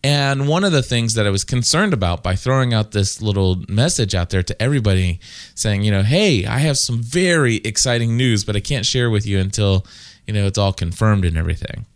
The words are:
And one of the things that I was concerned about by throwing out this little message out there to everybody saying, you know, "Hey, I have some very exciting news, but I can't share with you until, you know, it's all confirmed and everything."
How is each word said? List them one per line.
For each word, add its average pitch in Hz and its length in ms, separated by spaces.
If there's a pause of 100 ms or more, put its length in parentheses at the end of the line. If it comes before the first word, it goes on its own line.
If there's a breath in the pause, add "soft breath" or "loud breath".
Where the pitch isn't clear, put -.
And 139 440
one 170 160
of 196 80
the 139 120
things 117 320
that 107 100
I 101 60
was 98 120
concerned 156 480
about 92 300
by 92 140
throwing 127 360
out 107 200
this 101 280
little 95 480
message 113 460
out 87 160
there 92 140
to - 180
everybody 98 580 (360 loud breath)
saying, 101 260
you 104 80
know, 98 140
"Hey, 151 420
I 113 140
have 147 180
some 117 240
very 147 540
exciting 117 600
news, 120 280
but 104 120
I 101 40
can't 120 260
share 123 240
with 104 160
you 98 140
until, 95 480 (400 loud breath)
you 107 80
know, 101 100
it's 98 140
all 98 120
confirmed 95 540
and 82 100
everything." - 600